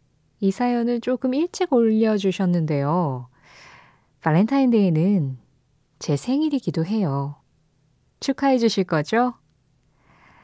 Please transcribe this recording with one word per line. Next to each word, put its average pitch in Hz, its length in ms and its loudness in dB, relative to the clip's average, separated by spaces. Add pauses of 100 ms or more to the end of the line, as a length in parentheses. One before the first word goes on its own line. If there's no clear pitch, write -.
(400)
이 196 120 2
사연을 240 500 -2
조금 254 320 -2
일찍 339 400 -2
올려주셨는데요. 180 1500 0 (960)
발렌타인데이는 190 1160 2 (600)
제 147 160 -2
생일이기도 262 680 -2
해요. 147 500 -2 (880)
축하해 269 360 0
주실 214 280 2
거죠? 226 480 0 (1120)